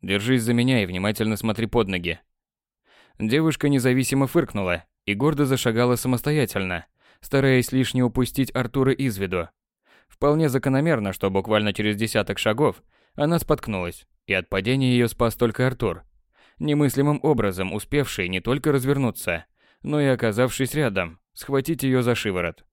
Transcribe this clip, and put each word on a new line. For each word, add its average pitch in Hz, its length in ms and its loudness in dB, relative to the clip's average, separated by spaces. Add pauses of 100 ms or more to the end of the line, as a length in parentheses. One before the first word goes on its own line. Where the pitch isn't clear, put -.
Держись 104 400 0
за 117 120 0
меня 120 280 2
и 95 60 0
внимательно 104 480 -2
смотри 110 320 -4
под 110 220 2
ноги". 87 300 -4 (1000)
Девушка 147 500 0
независимо 131 580 2
фыркнула 98 580 -2 (200)
и 104 80 -2
гордо 143 320 0
зашагала 123 500 2
самостоятельно, 117 880 -2 (360)
стараясь 131 500 2
лишь 131 220 0
не 127 100 2
упустить 123 520 0
Артура 131 380 0
из 127 240 -4
виду. 92 320 -4 (580)
Вполне 147 420 2
закономерно, 131 640 0
что 98 180 -2
буквально 104 420 0
через 104 220 0
десяток 104 420 -2
шагов 113 460 0 (320)
она 160 240 0
споткнулась, 95 680 -4 (200)
и 95 60 0
от 92 160 -2
падения 123 440 2
ее 120 140 4
спас 117 280 -2
только 120 300 0
Артур, 120 380 -2 (560)
немыслимым 147 640 2
образом 98 500 0
успевший 107 540 -4
не 92 140 -4
только 139 300 -2
развернуться, 131 720 -2 (360)
но 147 180 -2
и, 143 60 2
оказавшись 123 680 0
рядом, 95 440 -2 (140)
схватить 139 500 -2
ее 127 180 2
за 120 120 2
шиворот. 90 600 -4